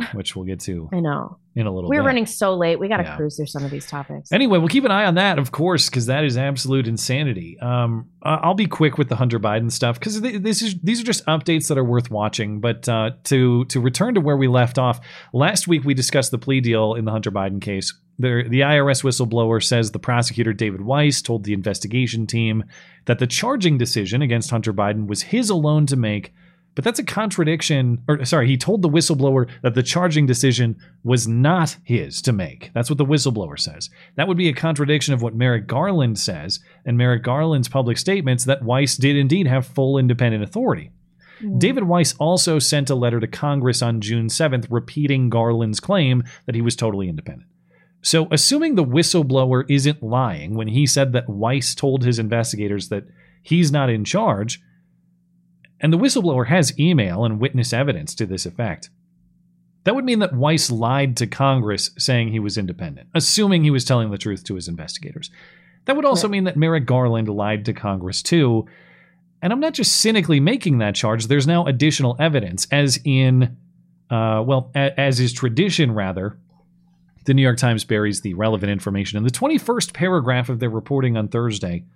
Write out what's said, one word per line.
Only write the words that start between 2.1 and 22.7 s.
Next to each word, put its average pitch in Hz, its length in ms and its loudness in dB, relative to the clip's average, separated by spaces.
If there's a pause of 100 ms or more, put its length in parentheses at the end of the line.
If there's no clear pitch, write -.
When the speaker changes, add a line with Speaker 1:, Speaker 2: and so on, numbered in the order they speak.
Speaker 1:
so 190 300 -2
late. 170 220 0
We 196 80 -6
gotta 196 160 -2
Speaker 2:
Yeah. 156 140 -10
Speaker 1:
cruise 151 200 -6
through 147 120 -8
some 143 160 -8
of 139 80 -8
these 143 140 -10
topics. 147 440 -12
Speaker 2:
Anyway, 208 280 2
we'll 165 100 2
keep 262 160 2
an 220 80 2
eye 208 140 2
on 170 100 2
that, 185 240 2
of 127 100 -2
course, 170 400 0
'cause 120 160 -2
that 139 160 0
is 127 140 0
absolute 131 500 0
insanity. 113 720 -4
Um, 120 520 -2 (120)
I, 147 140 0
I'll 175 180 0
be 202 120 0
quick - 300 0
with 139 120 0
the 117 80 -2
Hunter 120 240 0
Biden 113 320 0
stuff, 120 260 -2
'cause 214 220 -4
th-, 208 200 -4
this 214 220 0
is, 202 180 -4
these 233 200 0
are 226 40 -8
just - 220 -2
updates 160 400 0
that 147 120 0
are 131 60 2
worth 120 280 0
watching. 107 480 -4
But, 117 280 -2
uh, 113 220 0 (140)
to, 127 400 2
to 123 160 -2
return 180 340 0
to 190 60 2
where 143 160 2
we 135 100 2
left 123 320 2
off, 123 220 0 (320)
last 160 340 0
week 160 180 2
we 139 100 2
discussed 131 360 0
the 123 80 -2
plea 135 220 0
deal 113 340 2
in 113 120 -4
the 107 40 -2
Hunter 107 220 -2
Biden 98 280 -2
case. 98 320 -6 (260)
The, 123 300 0
the 131 140 4
I 147 160 4
R 139 100 4
S 131 140 0
whistleblower 113 600 2
says 113 280 2
the 95 80 -6
prosecutor, 117 560 0
David 98 260 -4
Weiss, 139 400 2
told 113 240 -4
the 104 80 -4
investigation 110 760 -2
team 110 380 0 (400)